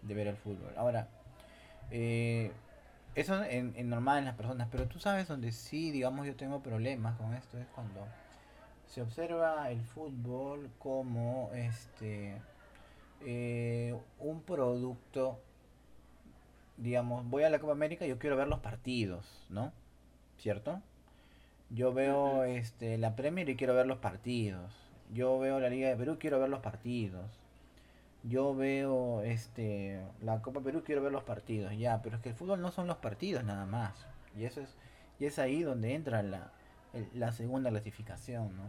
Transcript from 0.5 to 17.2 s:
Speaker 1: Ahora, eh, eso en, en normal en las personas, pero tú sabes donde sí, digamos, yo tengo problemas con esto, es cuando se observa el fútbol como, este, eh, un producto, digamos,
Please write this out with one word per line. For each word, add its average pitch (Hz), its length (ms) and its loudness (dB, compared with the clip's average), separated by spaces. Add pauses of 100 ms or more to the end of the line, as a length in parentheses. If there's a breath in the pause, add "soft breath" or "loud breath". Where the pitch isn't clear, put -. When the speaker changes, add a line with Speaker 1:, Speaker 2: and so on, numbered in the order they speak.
Speaker 1:
Ahora, 117 320 2 (840 loud breath)
eh, 117 600 2 (640)
eso 190 280 2
en, 123 320 -2
en 120 140 -2
normal 127 300 4
en 139 60 0
las 127 100 -4
personas, 120 360 -2
pero 127 160 0
tú 170 120 -6
sabes 196 280 2
donde 123 240 -4
sí, 151 380 -4
digamos, 139 380 0
yo 135 80 -6
tengo 135 260 -4
problemas 113 560 0
con 113 160 -2
esto, 123 240 -10
es 123 160 -8
cuando 101 320 -8 (800 loud breath)
se - 160 -10
observa 160 680 0
el 117 100 -2
fútbol 135 960 -6
como, 127 760 -2
este, 107 840 -6 (800 loud breath)
eh, 120 760 -2 (240)
un 156 240 -4
producto, 127 1000 0 (1400)
digamos, 120 500 2